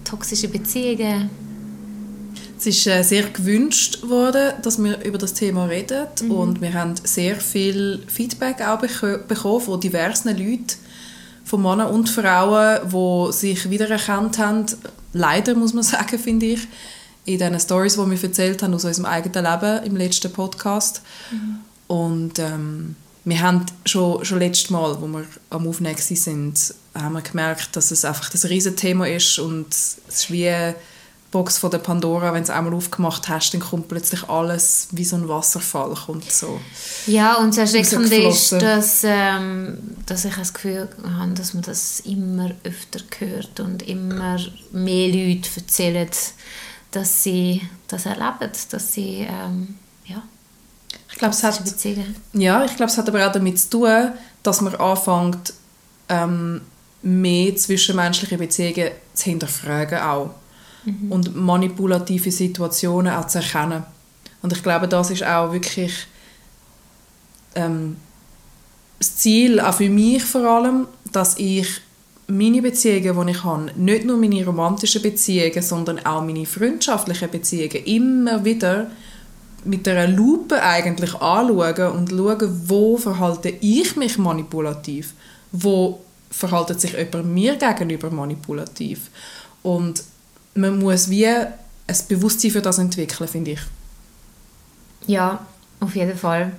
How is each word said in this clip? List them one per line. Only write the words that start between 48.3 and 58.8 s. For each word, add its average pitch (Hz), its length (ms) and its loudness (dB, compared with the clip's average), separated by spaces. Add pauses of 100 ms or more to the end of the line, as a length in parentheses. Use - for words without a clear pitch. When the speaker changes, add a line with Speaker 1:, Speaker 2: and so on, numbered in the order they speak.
Speaker 1:
dass - 240 -6
sie... 196 340 -4
Ähm, 185 480 -6 (300)
ja, 190 160 -12 (880)
Speaker 2:
Ich - 80 -16
glaub, 214 120 2
es 214 120 -2
hat 214 140 2
Speaker 1:
toxische 196 180 -6
Beziehungen. 202 400 -4 (180)
Speaker 2:
Ja, 196 320 4
ich 247 120 -4
glaub, 233 120 2
es - 80 0
hat 220 120 0
aber 196 180 4
auch 196 40 2
damit 190 280 2
zu - 120 2
tun, 233 400 4 (320)
dass 202 180 2
man 196 140 -2
anfängt, 180 800 0 (560)
ähm, 170 520 0 (400)
mehr 185 560 4
zwischenmenschliche 185 800 2
Beziehungen 170 540 0 (220)